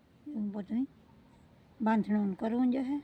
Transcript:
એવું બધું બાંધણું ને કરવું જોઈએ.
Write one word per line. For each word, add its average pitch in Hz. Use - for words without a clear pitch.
એવું 220
બધું 214
બાંધણું 214
ને 185
કરવું 240
જોઈએ. 269